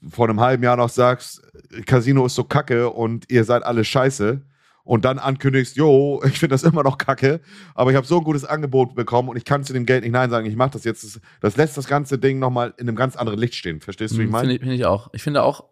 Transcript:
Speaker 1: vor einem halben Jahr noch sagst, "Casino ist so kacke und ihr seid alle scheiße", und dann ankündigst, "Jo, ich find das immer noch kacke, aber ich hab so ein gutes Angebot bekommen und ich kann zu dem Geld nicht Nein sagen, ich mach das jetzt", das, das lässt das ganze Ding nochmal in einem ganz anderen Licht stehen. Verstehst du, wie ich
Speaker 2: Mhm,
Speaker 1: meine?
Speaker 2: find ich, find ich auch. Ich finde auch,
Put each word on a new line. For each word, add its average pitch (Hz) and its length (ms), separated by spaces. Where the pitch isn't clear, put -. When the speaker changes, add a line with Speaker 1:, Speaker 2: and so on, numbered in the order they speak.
Speaker 1:
vor 117 200
einem 107 100
halben 123 240
Jahr 123 140
noch 120 120
sagst, 123 520
"Casino 127 400
ist 123 100
so 123 80
kacke 123 480
und 117 400
ihr 120 120
seid 120 200
alle 117 200
scheiße", 131 580
und 120 220
dann 131 140
ankündigst, 135 560
"Jo, 143 500
ich 135 140
find 151 120
das 131 120
immer 160 200
noch 135 140
kacke, 139 440
aber 127 160
ich 135 60
hab 127 80
so 160 140
ein 165 40
gutes 151 220
Angebot 131 500
bekommen 120 340
und 120 80
ich - 80
kann 143 180
zu 135 100
dem 123 120
Geld 127 180
nicht 117 100
Nein 127 160
sagen, 113 180
ich 107 80
mach 127 140
das 117 140
jetzt", 113 200
das, 107 160
das 107 160
lässt 147 200
das 135 100
ganze 139 320
Ding 135 200
nochmal 123 380
in 120 100
einem 113 80
ganz 127 200
anderen 110 240
Licht 117 160
stehen. 80 260
Verstehst 110 320
du, 113 60
wie 110 40
ich 113 40
Speaker 2:
Mhm, 113 40
Speaker 1:
meine? 120 180
Speaker 2:
find 123 120
ich, 127 60
find 131 120
ich 120 60
auch. 98 280
Ich 107 100
finde 143 200
auch, 139 280